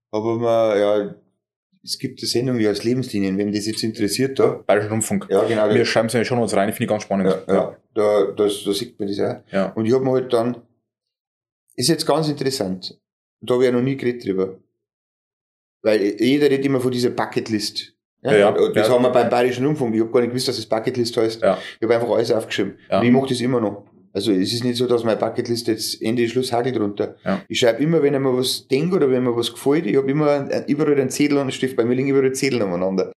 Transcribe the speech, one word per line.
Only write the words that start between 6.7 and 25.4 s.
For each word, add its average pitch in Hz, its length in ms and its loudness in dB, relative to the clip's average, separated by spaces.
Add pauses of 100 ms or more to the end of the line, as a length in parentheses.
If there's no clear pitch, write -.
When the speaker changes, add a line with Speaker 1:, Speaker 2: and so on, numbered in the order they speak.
Speaker 2:
ich 101 60 -2
ganz 107 140 -2
spannend. 98 240 0 (200)
Speaker 1:
Ja, 92 60 -2
ja. 95 240 0 (160)
Da, 104 380 2
da, 104 160 0
da 101 260 -2
sieht - 260 -8
man 101 100 -6
das 98 100 -6
auch. 117 220 -4 (100)
Speaker 2:
Ja. 95 220 -2
Speaker 1:
Und 110 120 -2
ich 113 80 2
hab 131 80 2
mir 131 100 0
halt 127 200 -2
dann, 120 300 -2 (1120)
ist 123 140 -2
jetzt 156 160 0
ganz 151 240 0
interessant, 131 720 -6 (400)
da 120 140 0
hab 123 60 2
ich 131 40 4
ja 123 80 4
noch 123 80 0
nie 135 160 -2
geredet 120 280 -4
drüber. 95 320 -4 (1300)
Weil 104 380 2
jeder 139 240 4
redet 135 200 2
immer 139 140 2
von 123 120 -2
dieser 123 180 0
Bucketlist. - 840 -6 (260)
Ja, - 120 0
Speaker 2:
Ja, 107 40 6
ja. 101 120 6
Speaker 1:
und 98 260 2
das 107 120 2
Speaker 2:
Ja. 127 60 4
Speaker 1:
haben 123 100 4
wir 127 60 4
beim 117 220 2
Bayerischen 123 340 0
Rundfunk. 131 300 -2
Ich 110 60 2
hab 110 120 -2
gar 127 80 4
nicht 120 80 0
gewusst, 127 180 -4
dass 117 120 -4
es 107 80 -10
Bucketlist 117 500 -2
heißt. 113 240 0
Speaker 2:
Ja. 95 160 2 (220)
Speaker 1:
Ich - 80 -8
hab - 80 4
einfach 120 200 0
alles 110 160 2
aufgeschrieben. 107 460 -2 (140)
Speaker 2:
Ja. 95 80 2
Speaker 1:
Und 113 80 4
ich 120 40 6
mach 135 140 4
das 123 160 -2
immer 123 180 0
noch. 101 280 -6 (260)
Also 101 180 0
es 101 220 0
ist 120 100 -4
nicht 123 140 -2
so, 123 100 0
dass 120 180 2
meine 107 120 0
Bucketlist 117 520 -4